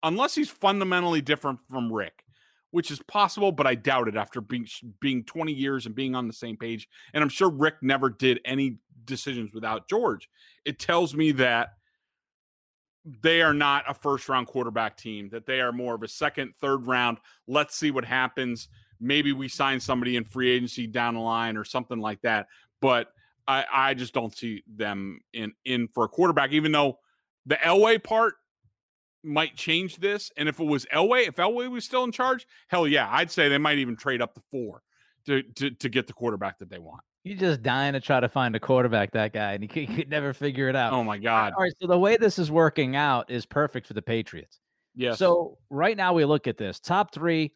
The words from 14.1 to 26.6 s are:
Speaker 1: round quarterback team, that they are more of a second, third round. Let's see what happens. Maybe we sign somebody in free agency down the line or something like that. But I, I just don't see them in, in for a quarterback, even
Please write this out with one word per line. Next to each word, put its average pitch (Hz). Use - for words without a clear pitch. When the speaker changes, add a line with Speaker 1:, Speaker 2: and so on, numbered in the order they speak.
Speaker 1:
round 127
quarterback 117
team, 104
that 113
they 131
are 123
more 123
of 107
a 110
second, 143
third 135
round. 123
Let's 143
see 151
what 131
happens. 127
Maybe 143
we 135
sign 135
somebody 123
in 117
free 127
agency 123
down 117
the 113
line 113
or 107
something 123
like 107
that. 110
But 127
I, 135
I 135
just 123
don't 117
see 113
them 101
in, 110
in 123
for 117
a 107
quarterback, 151
even 156